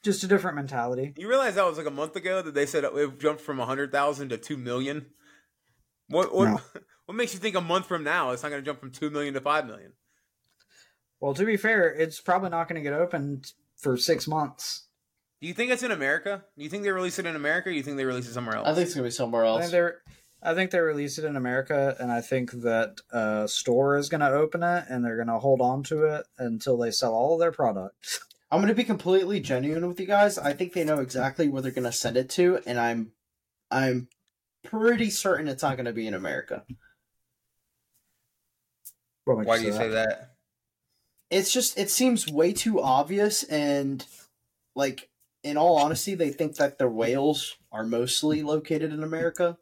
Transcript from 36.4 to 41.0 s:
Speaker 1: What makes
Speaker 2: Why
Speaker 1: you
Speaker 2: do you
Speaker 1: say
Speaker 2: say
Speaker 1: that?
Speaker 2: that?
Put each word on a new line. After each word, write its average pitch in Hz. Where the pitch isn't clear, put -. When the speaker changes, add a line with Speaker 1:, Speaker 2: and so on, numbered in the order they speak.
Speaker 1:
What 127
makes 107
Speaker 2:
Why 113
Speaker 1:
you 113
Speaker 2:
do 110
you 104
Speaker 1:
say 107
Speaker 2:
say 113
Speaker 1:
that? 110
Speaker 2:
that? -